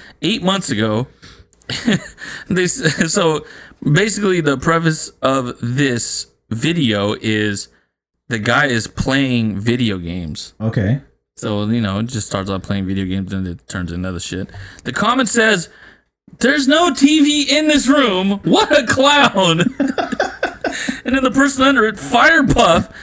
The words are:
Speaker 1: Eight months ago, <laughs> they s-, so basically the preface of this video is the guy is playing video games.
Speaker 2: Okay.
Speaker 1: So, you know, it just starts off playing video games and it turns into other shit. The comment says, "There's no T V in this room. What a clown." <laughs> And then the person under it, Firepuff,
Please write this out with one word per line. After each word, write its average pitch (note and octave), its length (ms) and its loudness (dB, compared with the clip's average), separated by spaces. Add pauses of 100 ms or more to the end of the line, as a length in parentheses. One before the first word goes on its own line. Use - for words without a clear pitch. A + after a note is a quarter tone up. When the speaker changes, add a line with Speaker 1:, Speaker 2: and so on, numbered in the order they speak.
(220)
Speaker 1:
Eight G3 200 -2
months F#3 300 0
ago, A2 360 -2 (600)
<laughs> - 840 -4
they F#3 140 0
s-, E3+ 500 -2
so D#3+ 320 0 (480)
basically G3 480 2
the C#3+ 160 0
preface E3 520 0 (120)
of C3+ 400 -2
this B2 680 -2 (220)
video A#2 720 0
is G#2+ 460 -2 (640)
the A#2 100 -4
guy A#2+ 260 0
is A#2 220 -2
playing B2 720 0
video A#2 400 0
games. E2+ 600 -10
Speaker 2:
Okay. A2+ 420 0 (340)
Speaker 1:
So, G#2 320 -4
you A#2 140 0
know, G2 180 -2
it A2+ 80 -4
just A2 200 -6
starts G2 220 -4
off F#2+ 140 -6
playing G2 240 -4
video F#2+ 180 -4
games F#2+ 280 -6
and F#2+ 120 -4
it F2 220 -10
turns F2 240 -8
into F2+ 180 -6
other F2 120 -8
shit. - 280 -8 (360)
The - 80 -6
comment A#3+ 340 0
says, A3 400 2 (720)
"There's C#4 280 2
no D#4+ 260 4
T D4+ 280 4
V D4 360 2
in D#4 100 2
this D4 200 4
room. G3+ 560 2
What D#4 320 2
a C#4 120 2
clown." B3 920 2
<laughs> C#4 60 0 (1200)
And B3 100 0
then C4 80 0
the C4 80 2
person C4+ 320 2
under C4 220 4
it, G#3+ 100 -2
Firepuff, A#3+ 960 4 (120)